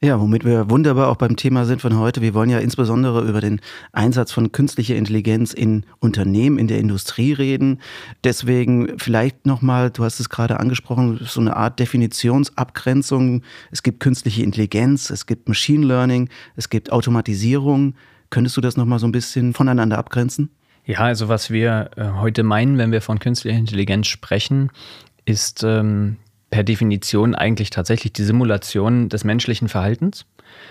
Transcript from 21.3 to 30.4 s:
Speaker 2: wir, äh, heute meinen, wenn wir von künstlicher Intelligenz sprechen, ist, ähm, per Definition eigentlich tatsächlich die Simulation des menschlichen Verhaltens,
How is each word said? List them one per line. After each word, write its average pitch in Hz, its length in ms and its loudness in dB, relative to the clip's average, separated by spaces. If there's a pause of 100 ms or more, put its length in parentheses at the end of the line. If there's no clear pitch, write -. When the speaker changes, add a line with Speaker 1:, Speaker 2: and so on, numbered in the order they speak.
Speaker 2:
wir, 110 440 0
äh, 107 140 -6 (100)
heute 110 220 0
meinen, 113 380 2
wenn 113 120 2
wir 110 100 0
von 110 180 -2
künstlicher 117 380 -2
Intelligenz 104 500 0
sprechen, 135 640 -2 (540)
ist, - 380 -4
ähm, 107 540 0 (320)
per 107 140 2
Definition 107 720 0
eigentlich 110 340 -2
tatsächlich 113 440 -2
die 107 100 -4
Simulation 110 840 2
des 104 140 -6
menschlichen 113 440 0
Verhaltens, 110 580 -2 (460)